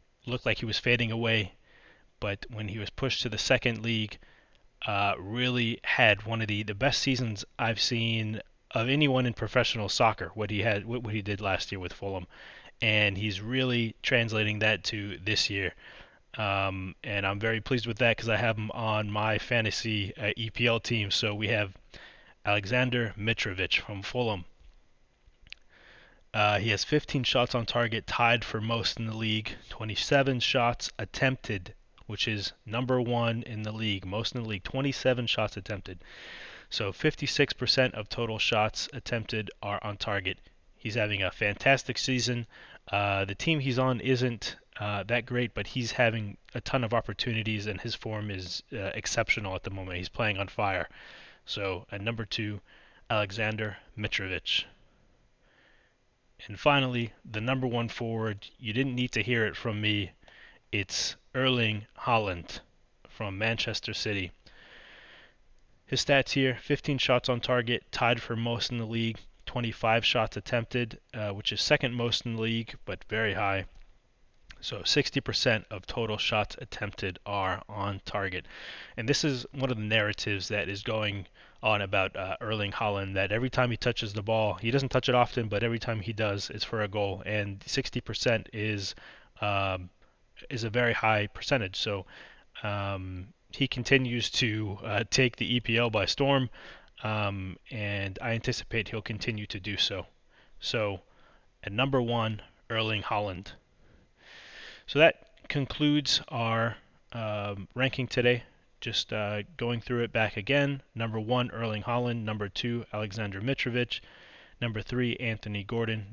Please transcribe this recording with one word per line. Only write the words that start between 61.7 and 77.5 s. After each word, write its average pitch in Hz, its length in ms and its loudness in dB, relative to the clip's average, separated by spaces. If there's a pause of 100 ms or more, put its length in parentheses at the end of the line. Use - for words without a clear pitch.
Haaland 101 640 0 (480)
from 98 300 -8
Manchester 113 560 -2
City. 98 380 -2 (1500)
His - 180 0
stats 139 280 6
here, 131 300 4
fifteen 143 360 0
shots 127 320 4
on 120 100 2
target, 120 540 0
tied 120 280 2
for 117 140 -6
most 117 360 -2
in 120 60 -4
the 113 80 -2
league, 113 340 -2 (260)
twenty-five 113 600 2
shots 110 300 2
attempted, 117 640 -2 (140)
uh, 107 160 -4
which 101 220 -4
is 104 100 -2
second 139 320 4
most 120 320 0
in 117 100 -2
the 110 60 -2
league, 113 320 -2 (120)
but - 220 -8
very 110 260 0
high. 98 320 0 (1000)
So 101 220 -6
sixty - 340 2
percent 110 500 2
of 98 160 -10
total 110 320 -2
shots - 440 0
attempted - 640 -6
are 95 420 -2